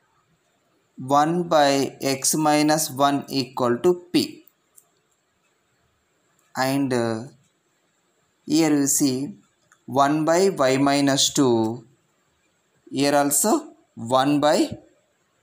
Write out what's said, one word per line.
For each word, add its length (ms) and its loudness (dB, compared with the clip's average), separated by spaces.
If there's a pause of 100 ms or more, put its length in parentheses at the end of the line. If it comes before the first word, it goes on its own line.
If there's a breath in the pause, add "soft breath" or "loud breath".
(1000)
one 460 0
by 560 2
x 340 -2
minus 560 0
one 380 -2
equal 500 -2
to 160 2 (180)
p, 320 -4 (2000)
and, 360 -2
uh, 300 -4 (1200)
here 260 2
you 180 0
see 460 -2 (520)
one 380 0
by 260 2
y 260 2
minus 560 0
two, 520 0 (1080)
here 240 0
also 600 0 (200)
one 460 0
by 380 0 (640)